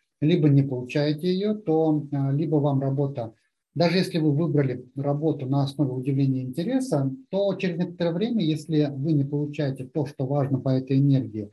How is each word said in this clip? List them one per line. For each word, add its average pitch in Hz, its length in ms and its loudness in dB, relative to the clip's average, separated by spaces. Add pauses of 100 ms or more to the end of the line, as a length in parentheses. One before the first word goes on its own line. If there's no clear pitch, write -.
(220)
либо 156 260 4
не 139 140 6
получаете 147 680 -2
её, 202 240 0
то, 156 580 0
а, 139 200 0
либо 151 240 0
вам 139 240 2
работа, 135 540 -4 (400)
даже 170 220 2
если 180 220 0
вы 151 140 2
выбрали 139 520 0 (100)
работу 143 520 -2
на 139 180 0
основе 139 280 -2
удивления 131 500 0
и - 20 -6
интереса, 165 640 -2 (200)
то 196 240 0
через 175 240 -4
некоторое 170 340 -2
время, 208 320 -2
если 151 480 0
вы 143 220 0
не 139 100 4
получаете 147 600 -4
то, 156 200 -4
что 139 220 -6
важно 139 340 0
по 135 80 -2
этой 131 300 2
энергии, 113 540 2